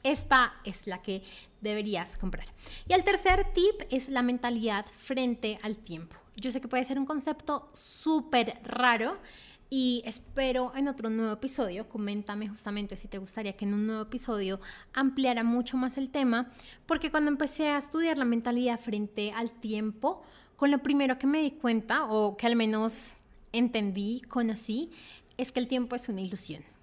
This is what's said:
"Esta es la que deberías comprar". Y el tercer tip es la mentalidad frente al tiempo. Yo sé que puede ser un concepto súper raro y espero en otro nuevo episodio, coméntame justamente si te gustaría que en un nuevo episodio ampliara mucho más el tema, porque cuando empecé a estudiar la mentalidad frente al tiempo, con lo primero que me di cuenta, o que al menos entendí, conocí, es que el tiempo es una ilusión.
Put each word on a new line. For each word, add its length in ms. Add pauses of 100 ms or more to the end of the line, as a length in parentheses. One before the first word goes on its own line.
"Esta 520 (100)
es 240
la 140
que 220 (380)
deberías 560
comprar". 300 (400)
Y 60
el 100
tercer 500
tip 280 (100)
es 180
la 140
mentalidad 640 (120)
frente 640
al 160
tiempo. 380 (200)
Yo 160
sé 100
que 60
puede 160
ser 140
un 80
concepto 680
súper 880
raro 560 (500)
y 360
espero 720
en 120
otro 220
nuevo 240
episodio, 540
coméntame 600
justamente 500
si 100
te 120
gustaría 360
que 100
en 80
un 140
nuevo 160
episodio 560 (340)
ampliara 500
mucho 340
más 200
el 120
tema, 400 (360)
porque 260
cuando 180
empecé 380
a 100
estudiar 400
la 80
mentalidad 540
frente 520
al 220
tiempo, 680 (320)
con 160
lo 80
primero 400
que 80
me 140
di 100
cuenta, 540
o 320
que 100
al 80
menos 580 (380)
entendí, 760
conocí, 640 (460)
es 140
que 80
el 80
tiempo 280
es 140
una 120
ilusión. 420 (200)